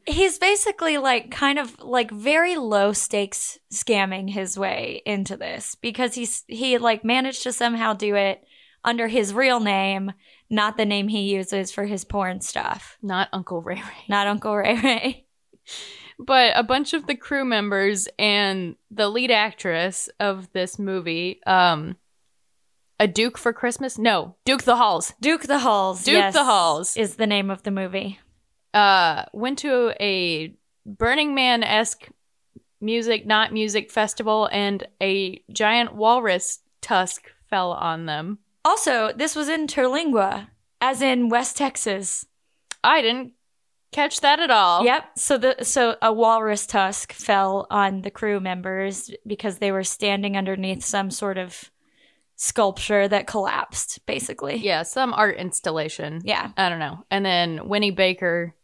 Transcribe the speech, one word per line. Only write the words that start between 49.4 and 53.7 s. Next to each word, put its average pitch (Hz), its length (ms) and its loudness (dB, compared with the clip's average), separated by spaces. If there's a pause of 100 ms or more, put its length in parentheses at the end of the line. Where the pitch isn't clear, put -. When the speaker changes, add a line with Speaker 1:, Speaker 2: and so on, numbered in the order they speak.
Speaker 1:
they 202 140 0
were 190 120 -2
standing 202 520 -2
underneath 190 480 -4
some 196 260 -2
sort 196 280 -4
of 180 320 -12 (640)
sculpture 202 720 0
that 202 200 0
collapsed, - 800 -4